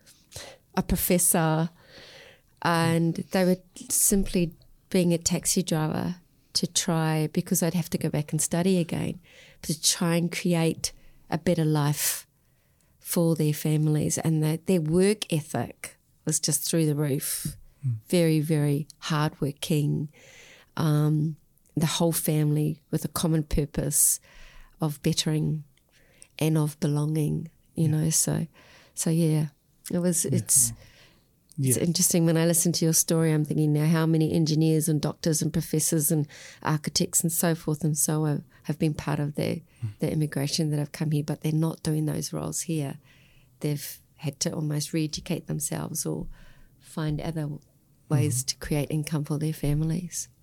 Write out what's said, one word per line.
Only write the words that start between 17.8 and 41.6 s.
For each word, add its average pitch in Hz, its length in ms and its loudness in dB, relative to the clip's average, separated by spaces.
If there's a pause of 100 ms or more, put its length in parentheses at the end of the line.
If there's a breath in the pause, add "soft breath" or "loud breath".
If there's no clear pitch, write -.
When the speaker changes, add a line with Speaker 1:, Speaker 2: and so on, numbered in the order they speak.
Speaker 2:
Mm. 123 60 0 (160)
Speaker 1:
Very, 165 320 4
very 147 460 0 (100)
hardworking. 151 1120 -2 (640 loud breath)
Um, 151 600 2 (400)
the 156 80 2
whole 165 260 0
family 151 720 0 (100)
with 156 140 -2
a - 40 -6
common 160 340 0
purpose 143 760 0 (640 loud breath)
of 147 200 -2
bettering 156 640 0 (720 soft breath)
and 156 200 2
of 151 220 0
belonging, 151 720 0 (260)
you 165 100 2
Speaker 2:
Yeah. 156 60 4
Speaker 1:
know. 156 180 2
So, 160 380 0 (480 loud breath)
so - 140 -2
yeah, 156 380 2 (440)
it 180 80 0
was, 175 260 0
Speaker 2:
Yeah. 131 120 0
Speaker 1:
it's, - 360 2 (840 loud breath)
it's 131 200 2
Speaker 2:
Yeah. - 60 0
Speaker 1:
interesting. 170 420 2
When 165 120 4
I 165 80 4
listen 170 280 2
to 170 120 0
your 160 80 4
story, 165 400 2
I'm 151 120 2
thinking 151 280 2
now 151 120 2
how 160 200 4
many 160 280 2
engineers 160 560 2
and 151 120 2
doctors 156 400 -2
and 156 120 -2
professors 156 580 0
and 151 160 2 (360 loud breath)
architects - 580 -2
and 170 100 0
so 165 240 0
forth 156 280 -4
and 151 140 0
so 156 280 0
on 147 180 0 (200 soft breath)
have 147 160 -4
been 156 140 2
part 151 260 -4
of 147 160 -4
the, - 260 -2 (220 loud breath)
Speaker 2:
Mm. 110 60 -8 (100)
Speaker 1:
the 160 120 -2
immigration 151 600 0
that 151 80 0
have 147 120 -4
come 156 200 -4
here, 147 120 0
but 147 180 -6
they're 156 120 0
not 160 300 0